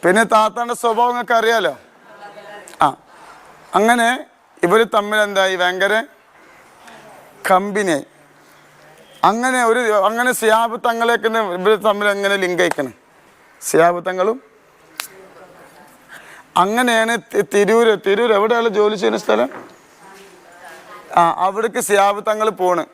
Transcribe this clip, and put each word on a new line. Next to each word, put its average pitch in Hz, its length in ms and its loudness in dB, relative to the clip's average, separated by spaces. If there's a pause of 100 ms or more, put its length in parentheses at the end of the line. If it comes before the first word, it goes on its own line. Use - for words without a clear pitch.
പിന്നെ 196 200 4
താത്താന്റെ 226 500 0
സ്വഭാവം 233 340 0
നിങ്ങൾക്ക് 240 240 -4
അറിയാലോ. 220 460 0 (1040)
ആ, 143 140 0 (800)
അങ്ങനെ 233 520 0 (360)
ഇവര് 214 320 2
തമ്മിൽ 214 240 0
എന്തായി? 196 380 0
ഭയങ്കര 185 480 0 (1500)
കമ്പനിയായി. 190 540 0 (1200)
അങ്ങനെ 247 400 0
ഒരു, 226 140 2
അങ്ങനെ 226 540 0
സിയാബ് 226 560 0
തങ്ങളേക്ക് 233 380 -2
ഇവര് 208 580 0
തമ്മിൽ 208 240 0
എങ്ങനെ 202 280 -2
ലിങ്ക് 180 260 -2
അയക്കണം? 147 320 -2 (680)
സിയാബ് 170 480 0
തങ്ങളും 185 340 -2 (2250)
അങ്ങനെയാണ് 226 600 0
തി-, - 360 -4
തിരൂര്, 214 520 4
തിരൂര് 214 260 2
എവിടെയാണ് 226 360 2
ജോലി 208 280 0
ചെയ്യുന്ന 214 220 -2
സ്ഥലം? 220 320 0 (1700)
ആ, 170 220 4
അവിടേക്ക് 208 420 -2
സിയാബ് 202 480 0
തങ്ങൾ 214 220 -2
പോണ്. 180 440 -2